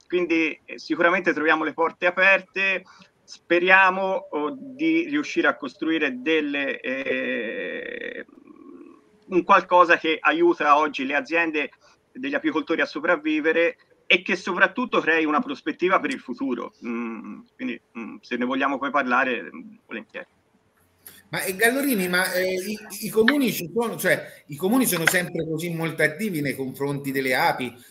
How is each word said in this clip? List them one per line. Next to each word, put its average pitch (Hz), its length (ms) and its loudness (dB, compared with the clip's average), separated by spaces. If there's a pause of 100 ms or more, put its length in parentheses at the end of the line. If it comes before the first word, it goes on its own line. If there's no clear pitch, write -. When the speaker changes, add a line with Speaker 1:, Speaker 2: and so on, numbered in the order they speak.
Speaker 1:
quindi, 165 580 0
eh, - 140 -14
sicuramente 170 520 0
troviamo 156 320 2
le 151 100 -4
porte 165 340 0
aperte, 190 800 2 (380)
speriamo, 190 1080 2
oh, 147 260 -4
di 156 520 -2
riuscire 147 380 0
a 143 80 2
costruire 147 640 -4
delle, 143 580 -2
eh, 127 1500 -6 (1040)
un 175 140 2
qualcosa 180 540 6
che 160 220 0
aiuta 156 580 4
oggi 147 280 0
le 143 100 -2
aziende 151 560 -2 (400)
degli 135 220 -6
apicoltori 151 480 0
a 143 40 0
sopravvivere 156 920 0 (280)
e 185 160 4
che 190 140 -2
soprattutto 190 680 0
crei 160 240 2
una 151 160 2
prospettiva 160 580 -2
per 131 100 -4
il 123 100 -6
futuro. 120 540 -6 (120)
Mm, 113 560 -8 (140)
quindi, 127 240 -8 (180)
mm, - 240 -12
se 123 160 -6
ne 123 80 -2
vogliamo 135 340 -2
poi 139 100 -4
parlare, 127 540 0
mm, - 320 -16 (100)
volentieri. - 420 -14 (1000)
Speaker 2:
Ma, 165 140 -4
eh, 190 120 -4
Gallorini, 240 520 2
ma, 185 260 2
eh, 185 200 0
i, 202 240 -4 (240)
i 208 80 -6
comuni 233 420 2
ci 160 200 -6
sono, 214 260 -4
cioè, - 500 -2
i 147 80 -14
comuni 208 320 2
sono 165 200 -2
sempre 170 400 -2
così 160 220 -4
molto 160 320 -4
attivi 156 400 0
nei 135 140 -2
confronti 139 560 -6
delle 131 240 0
api? 139 360 0 (200)